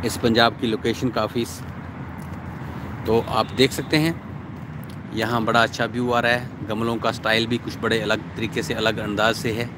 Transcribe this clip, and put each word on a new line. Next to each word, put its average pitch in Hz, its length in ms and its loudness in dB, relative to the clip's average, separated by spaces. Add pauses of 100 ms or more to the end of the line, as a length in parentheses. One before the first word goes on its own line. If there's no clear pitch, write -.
इस 110 120 -2
पंजाब 117 420 4
की 123 80 0
लोकेशन 117 420 0
का 110 140 0
office। - 380 -4 (1400)
तो 113 140 4 (100)
आप 110 220 2
देख 127 200 6
सकते 156 260 0
हैं 160 240 2 (920)
यहाँ 113 280 0
बड़ा 113 200 6
अच्छा 113 220 0
view 120 260 -2
आ 120 80 4
रहा 120 120 4
है। 123 360 -2
गमलों 113 300 0
का 110 140 0
style 113 360 2
भी 120 100 0
कुछ - 200 -6
बड़े 113 240 2
अलग 107 340 -2
तरीके 113 280 -2
से, 98 100 -4
अलग 110 240 2
अंदाज 107 380 2
से 117 160 -2
है। 117 260 -2